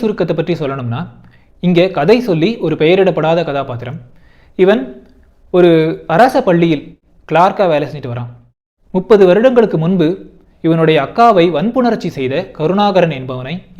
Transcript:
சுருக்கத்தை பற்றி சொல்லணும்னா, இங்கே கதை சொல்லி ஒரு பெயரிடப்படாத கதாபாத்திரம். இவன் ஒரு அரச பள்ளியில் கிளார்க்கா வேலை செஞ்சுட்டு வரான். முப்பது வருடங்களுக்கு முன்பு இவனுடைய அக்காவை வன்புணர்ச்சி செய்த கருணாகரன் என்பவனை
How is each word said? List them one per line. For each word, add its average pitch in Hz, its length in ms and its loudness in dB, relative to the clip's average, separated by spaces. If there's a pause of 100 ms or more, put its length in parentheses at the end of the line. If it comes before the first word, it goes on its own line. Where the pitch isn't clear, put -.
சுருக்கத்தை 185 360 -2
பற்றி 165 240 -4
சொல்லணும்னா, 135 400 -6 (640)
இங்கே 175 220 2 (140)
கதை 175 180 2 (120)
சொல்லி 170 220 0 (160)
ஒரு 156 160 -2
பெயரிடப்படாத 170 680 2
கதாபாத்திரம். 135 500 -8 (600)
இவன் 202 240 2 (760)
ஒரு 175 140 6 (440)
அரச 254 220 4 (100)
பள்ளியில் 170 380 0 (440)
கிளார்க்கா 190 440 2
வேலை 147 140 -2
செஞ்சுட்டு 123 280 -12
வரான். 120 160 -10 (640)
முப்பது 196 340 4
வருடங்களுக்கு 226 560 2
முன்பு 170 240 0 (580)
இவனுடைய 160 400 2
அக்காவை 220 380 4 (120)
வன்புணர்ச்சி 226 600 -2
செய்த 131 180 -4 (220)
கருணாகரன் 175 600 0
என்பவனை 127 360 -10 (260)